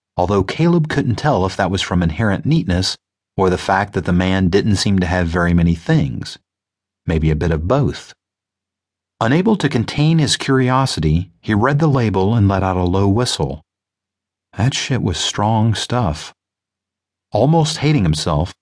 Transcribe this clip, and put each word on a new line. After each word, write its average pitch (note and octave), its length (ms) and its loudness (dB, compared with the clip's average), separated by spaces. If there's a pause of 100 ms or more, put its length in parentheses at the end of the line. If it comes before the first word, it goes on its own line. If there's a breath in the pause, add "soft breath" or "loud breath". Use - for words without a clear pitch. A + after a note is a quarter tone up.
(180)
although F#2 240 2
Caleb E3 460 0
couldn't C#3 280 -2
tell A#2 280 0
if F#2+ 140 -4
that F#2 120 0
was F#2+ 120 -2
from F2+ 200 0
inherent F2+ 440 -2
neatness F#2+ 500 0 (400)
or F#2+ 140 2
the F2+ 80 0
fact G2 340 -2
that F2+ 140 -4
the F2+ 80 0
man F#2 340 2
didn't G2+ 280 2
seem G2 220 0
to F2+ 80 0
have F2+ 220 0
very F2 240 2
many E2+ 220 4
things. - 640 -2 (680)
Maybe D#2 240 0
a D#2 80 2
bit E2 140 -2
of D#2+ 180 -2
both. - 460 -2 (1080)
Unable F3+ 360 2
to D3+ 120 -2
contain D3 500 0
his C#3 200 0
curiosity, B2+ 960 0 (100)
he - 100 -2
read C3 280 2
the E3 60 2
label A2 480 2
and G2+ 140 4
let F#2+ 140 2
out F#2 160 0
a F2+ 60 0
low F#2+ 220 2
whistle. G2 560 -2 (920)
That B2 160 0
shit - 300 -4
was F#2+ 160 -2
strong A2 560 0
stuff. G#2 580 -4 (960)
Almost D3+ 480 2
hating C#3+ 260 2
himself, D#2 580 -2